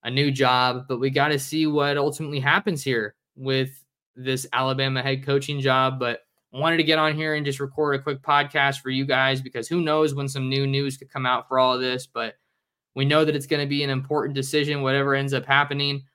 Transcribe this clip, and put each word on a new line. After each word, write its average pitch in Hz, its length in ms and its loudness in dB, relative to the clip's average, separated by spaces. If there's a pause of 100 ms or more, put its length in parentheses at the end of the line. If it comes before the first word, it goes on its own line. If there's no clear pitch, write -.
a 120 60 -6
new 139 220 2
job. 127 560 2
But 123 120 -4
we 135 100 0
gotta 143 280 2
see 156 300 -2
what 143 300 0
ultimately 143 420 -4
happens 156 440 0
here 113 320 -2 (200)
with 135 480 -4 (320)
this 131 360 -4
Alabama 131 520 0
head 135 220 -4
coaching 143 340 -2
job. 131 400 2
But 120 220 -4 (320)
I 127 40 -10
wanted 165 200 2
to 165 60 2
get 156 160 4
on 156 160 2
here 156 200 -2
and 151 100 -2
just 139 140 -4
record 143 360 -2
a 135 60 -2
quick 139 200 -6
podcast 139 580 2
for 131 100 -10
you 131 160 0
guys 131 360 2
because 127 260 -8
who 175 140 0
knows 156 340 2
when 143 120 -4
some 135 220 -4
new 135 160 0
news 139 320 -2
could - 140 -20
come 135 140 -6
out 127 220 0
for 131 120 2
all 127 160 4
of 127 60 -2
this. 127 260 -4
But 113 280 -8 (600)
we 135 100 0
know 151 180 4
that 151 120 2
it's 139 100 -4
gonna 143 220 0
be 143 160 0
an 139 60 -2
important 135 460 -2
decision, 143 460 0
whatever 139 320 2
ends 139 200 0
up 127 120 -2
happening. 139 580 0 (120)